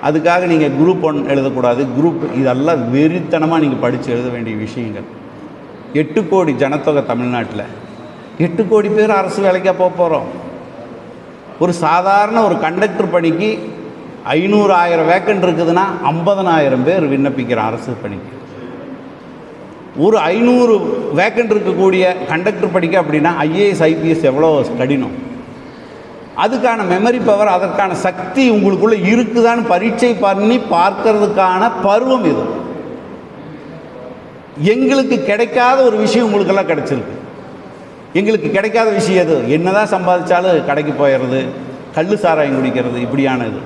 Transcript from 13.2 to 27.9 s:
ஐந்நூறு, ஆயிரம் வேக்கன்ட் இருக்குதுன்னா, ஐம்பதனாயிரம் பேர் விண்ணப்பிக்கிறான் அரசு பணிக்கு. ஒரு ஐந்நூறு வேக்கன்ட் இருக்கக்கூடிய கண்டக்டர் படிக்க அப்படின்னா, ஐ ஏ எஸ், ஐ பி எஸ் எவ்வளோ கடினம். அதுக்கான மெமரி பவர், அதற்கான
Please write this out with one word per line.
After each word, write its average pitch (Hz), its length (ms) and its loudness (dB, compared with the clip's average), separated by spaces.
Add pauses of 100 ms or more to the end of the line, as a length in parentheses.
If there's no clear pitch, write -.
ஐந்நூறு, 196 480 2
ஆயிரம் 170 360 4
வேக்கன்ட் 190 360 2
இருக்குதுன்னா, 170 380 2 (220)
ஐம்பதனாயிரம் 165 800 2
பேர் 147 360 2
விண்ணப்பிக்கிறான் 120 460 -2
அரசு 117 260 -6 (100)
பணிக்கு. 101 300 -10 (1600)
ஒரு 208 220 4
ஐந்நூறு 226 580 4 (400)
வேக்கன்ட் 220 400 2
இருக்கக்கூடிய 185 680 2
கண்டக்டர் 175 460 -2
படிக்க 180 280 2
அப்படின்னா, 156 360 0
ஐ 156 240 0
ஏ 202 80 4
எஸ், 185 140 0
ஐ 160 120 4
பி 160 140 -2
எஸ் 160 140 2
எவ்வளோ 143 420 4 (140)
கடினம். 131 320 0 (1400)
அதுக்கான 226 320 0 (120)
மெமரி 226 340 2
பவர், 208 220 4
அதற்கான 185 480 0